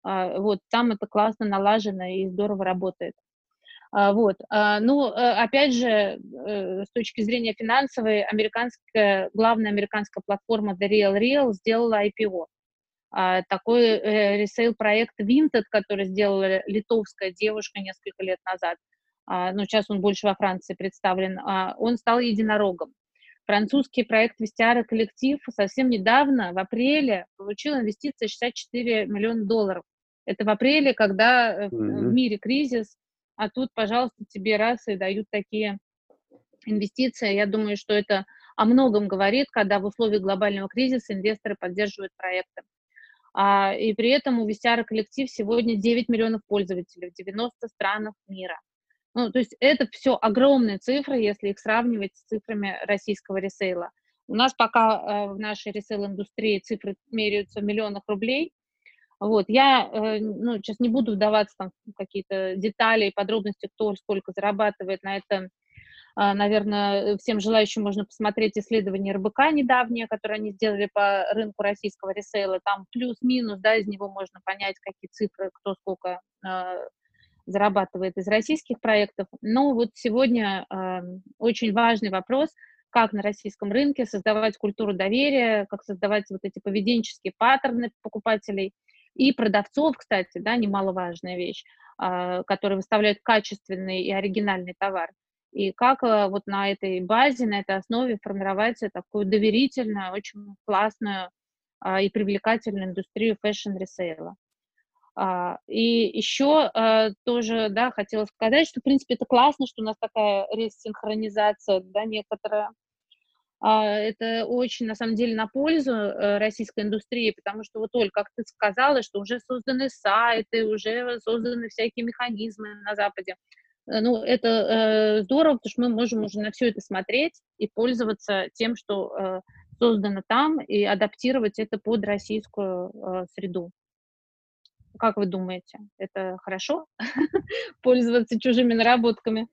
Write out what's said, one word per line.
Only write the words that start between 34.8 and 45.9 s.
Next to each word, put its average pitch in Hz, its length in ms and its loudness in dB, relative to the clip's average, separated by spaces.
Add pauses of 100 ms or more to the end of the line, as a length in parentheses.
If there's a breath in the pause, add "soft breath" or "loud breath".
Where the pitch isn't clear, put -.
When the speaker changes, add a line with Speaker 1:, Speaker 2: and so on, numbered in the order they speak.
Speaker 1:
и 202 80 -2
дают 196 340 -4
такие 208 480 -4 (880)
инвестиции. 214 680 -2
Я 208 120 2
думаю, 208 320 0
что - 160 -2
это 202 320 0 (300 soft breath)
о - 100 2
многом 226 420 6
говорит, 196 440 2
когда 202 280 2
в 190 60 -6
условиях 208 360 0
глобального 196 460 -2
кризиса 254 460 -2
инвесторы 202 460 -4
поддерживают 196 560 -4
проекты. 185 460 -8 (720 soft breath)
А, 196 400 4
и 214 200 0
при 233 160 2
этом 262 300 2
у 220 80 -2
Vestiaire 233 420 0
Collective 220 380 -4
сегодня 226 480 0
девять 233 320 2